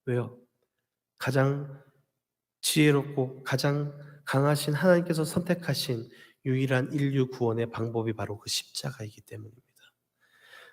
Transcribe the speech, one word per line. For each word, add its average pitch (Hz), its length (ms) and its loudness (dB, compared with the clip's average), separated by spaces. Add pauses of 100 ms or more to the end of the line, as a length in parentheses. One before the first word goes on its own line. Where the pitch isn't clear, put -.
왜요? 123 320 -4 (800)
가장 139 640 0 (800)
지혜롭고 143 840 2
가장 143 500 0 (300)
강하신 143 500 2
하나님께서 175 520 4
선택하신 151 840 -2 (360)
유일한 131 480 2
인류 139 340 2
구원의 117 440 -2
방법이 113 420 -2
바로 104 240 -6
그 - 120 -14
십자가이기 - 720 -8
때문입니다. 107 420 -18 (1080)